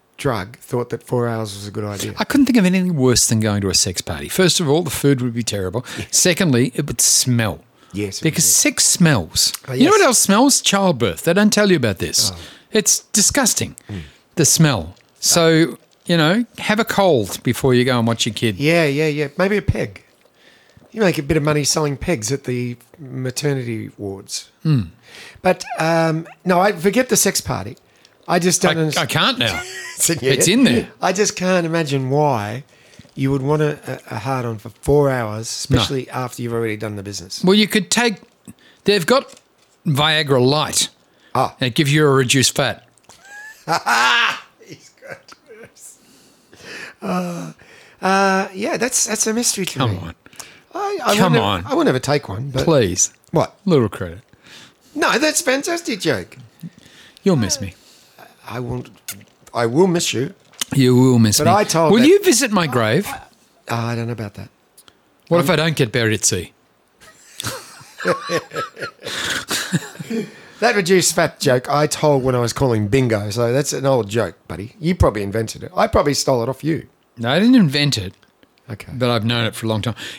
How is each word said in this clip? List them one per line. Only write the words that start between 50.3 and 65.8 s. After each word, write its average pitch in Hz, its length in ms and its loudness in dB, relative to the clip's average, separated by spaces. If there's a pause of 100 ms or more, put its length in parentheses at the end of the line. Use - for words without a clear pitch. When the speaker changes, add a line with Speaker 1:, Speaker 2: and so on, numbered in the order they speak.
Speaker 1:
I, 403 300 -4
I 208 120 2
Speaker 2:
Come 180 180 4
Speaker 1:
wouldn't 110 120 2 (200)
Speaker 2:
on. - 0 -
Speaker 1:
I 277 100 -4
wouldn't 302 120 2
ever 127 120 2
take 147 280 -2
one. 131 220 -8
But 131 140 -2
Speaker 2:
Please. 120 480 2 (180)
Speaker 1:
What? - 340 -2
Speaker 2:
Little 139 240 4
credit. 92 340 -12 (720)
Speaker 1:
No, 294 280 0
that's 302 200 0
a - 40 -4
fantastic 277 560 -4
joke. 113 360 -4 (840)
Speaker 2:
You'll 185 140 2
miss 107 240 -2
me. 95 140 -10 (720)
Speaker 1:
I 113 140 -10
won't. 123 300 -10 (640)
I 117 120 2
will 147 200 4
miss 170 260 0
you. 131 220 -4 (400)
Speaker 2:
You 127 220 6
will 127 240 6
miss 107 180 4
Speaker 1:
But 151 80 0
Speaker 2:
me. 170 60 6
Speaker 1:
I 208 120 4
told 165 280 4
Speaker 2:
Will 233 80 6
Speaker 1:
that 277 80 8
Speaker 2:
you 403 160 6
visit 262 260 2
my 180 160 0
grave? 123 400 0 (640)
Speaker 1:
Oh, 117 60 -4
I 117 180 -4
don't 117 140 -6
know 120 40 -6
about 107 220 -10
that. 98 140 -16 (800)
Speaker 2:
What 170 120 4
if 139 80 0
Speaker 1:
Um, 180 40 4
Speaker 2:
I 156 40 2
don't 156 200 0
get 127 160 0